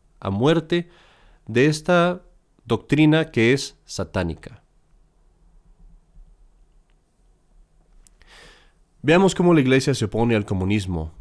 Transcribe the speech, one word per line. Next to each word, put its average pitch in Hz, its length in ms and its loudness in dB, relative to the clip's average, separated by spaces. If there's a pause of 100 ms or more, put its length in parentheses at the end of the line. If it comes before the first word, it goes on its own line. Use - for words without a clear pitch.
(180)
a - 120 -8
muerte 160 600 -2 (560)
de 123 200 2
esta 175 560 0 (420)
doctrina 151 640 2
que 117 220 2
es - 320 -6
satánica. - 800 -8 (4000)
Veamos 175 320 2
cómo 175 200 2
la 156 80 4
iglesia 131 320 0
se 120 100 -4
opone 117 320 0
al 104 80 -2
comunismo, 92 760 -4